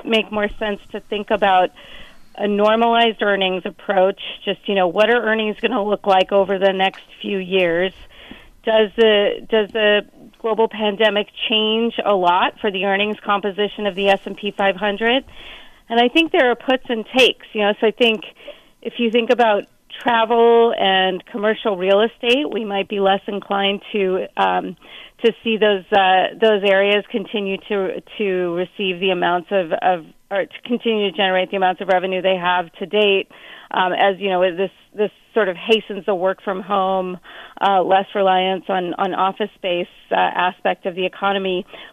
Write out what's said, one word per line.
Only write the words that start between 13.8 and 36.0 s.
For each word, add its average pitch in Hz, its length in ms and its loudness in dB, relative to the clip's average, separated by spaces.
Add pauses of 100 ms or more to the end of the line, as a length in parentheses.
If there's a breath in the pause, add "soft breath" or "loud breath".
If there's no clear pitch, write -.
of 180 80 -4
the 196 140 0
S 196 160 2
and 196 100 -8
P 202 160 -8
five 196 240 0
hundred? 214 480 -2 (640 loud breath)
And 233 140 2
I 247 80 4
think 320 240 0
there 262 180 4
are 226 40 2
puts 262 340 -2
and 220 160 -4 (120)
takes, - 360 2
you 214 80 -2
know, 202 180 2
so 226 80 2
I 208 40 4
think 220 340 0 (560 loud breath)
if - 180 -10
you 233 100 0
think 233 200 0
about 226 340 2 (400)
travel 233 720 4
and 190 480 0
commercial 208 520 -2
real 196 240 4
estate, 240 500 0
we 220 140 -6
might 196 240 -4
be 202 100 -4
less 196 260 2
inclined 196 560 -4 (120)
to, 190 340 -2 (100)
um, 185 400 -2 (460 loud breath)
to 226 100 4 (100)
see 226 140 0
those, 202 340 2
uh, 190 480 4
those 214 240 4
areas 202 460 4
continue 196 480 -4 (100)
to, 196 320 -4 (200)
to 185 340 -2
receive 180 460 -4
the 190 100 0
amounts 175 400 0
of, 180 220 0
of, 175 340 0 (240)
or 196 160 -2
to - 200 -20
continue 220 440 -2
to - 80 -8
generate 185 320 0
the 202 80 -4
amounts 185 240 0
of 180 60 -6
revenue 185 340 0
they 185 140 2
have 180 380 -2
to 202 120 -10
date, 196 460 0 (400 loud breath)
um, 185 220 0
as, 190 260 2
you 196 100 -4
know, 180 120 0 (140)
this, 185 140 -2 (240)
this 202 160 -2 (240)
sort 202 160 2
of 170 80 -6
hastens 202 480 -2